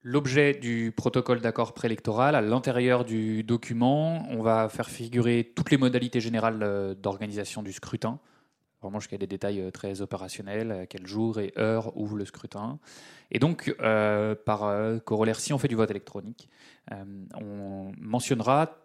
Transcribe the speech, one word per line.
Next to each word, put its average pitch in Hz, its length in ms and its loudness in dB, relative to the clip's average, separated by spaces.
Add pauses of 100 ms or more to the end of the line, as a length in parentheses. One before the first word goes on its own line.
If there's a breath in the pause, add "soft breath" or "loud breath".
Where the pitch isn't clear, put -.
L'objet 139 500 4
du 117 420 -2
protocole 123 440 2
d'accord 113 340 0
préélectoral, 117 600 2
à 127 60 6
l'intérieur 123 640 4
du 110 400 -2
document, 131 880 2
on 113 120 -4
va 110 260 4
faire - 220 -6
figurer 117 640 0
toutes - 160 -2
les 147 60 8
modalités 123 440 2
générales, 113 440 0
euh, 98 320 -2
d'organisation 101 680 -6
du 98 100 -8
scrutin, 117 460 -6 (640 soft breath)
vraiment 101 180 -8
jusqu'à 104 180 -10
des 98 120 -4
détails, 98 320 -4
euh, 92 100 -4
très 98 320 -8
opérationnels, 101 680 -6
à 92 140 -6
quel 92 200 -14
jour 110 320 -2
et 101 180 -4
heure 110 400 0
ouvre 107 200 -4
le 101 80 -4
scrutin. 113 560 -10 (500 loud breath)
Et 117 80 -2
donc, 160 420 2
euh, 107 540 4
par, 107 300 0
euh, 107 340 0
corollaire, 110 400 2
si - 140 -4
on 139 60 2
fait 135 100 0
du 117 80 0
vote 110 160 4
électronique, 101 560 -10 (420 loud breath)
euh, 98 140 -10 (360)
on 98 560 -10
mentionnera 123 880 2